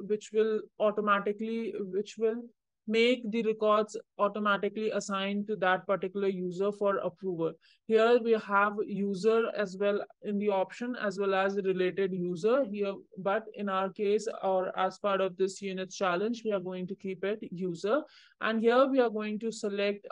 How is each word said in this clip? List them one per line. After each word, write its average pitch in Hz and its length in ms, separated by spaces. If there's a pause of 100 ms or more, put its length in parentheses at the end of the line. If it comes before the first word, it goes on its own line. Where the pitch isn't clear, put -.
which 208 260
will 220 260 (200)
automatically, 208 1000
which 196 380
will 226 240 (460)
make 233 440
the 226 120
records 214 540 (220)
automatically 202 720
assigned 202 560
to 214 80
that 185 320
particular 196 400
user 180 440
for 202 260
approval. 170 540 (360)
Here 220 340
we 226 120
have 208 400 (120)
user 202 600 (100)
as 190 240
well 202 240 (200)
in 202 140
the 202 120
option, 202 520
as 196 160
well 196 160
as 196 300
related 185 480
user 185 540
here. 202 280 (240)
But 196 360
in 202 160
our 190 200
case, 208 380 (160)
or 190 340
as 185 220
part 196 220
of 180 160
this 190 240
unit 190 300
challenge, 202 520
we 220 80
are 196 80
going 185 280
to 190 80
keep 190 280
it 214 160 (120)
user. 185 500 (400)
And 220 180
here 240 280
we 262 120
are 240 100
going 214 300
to 226 120
select 202 600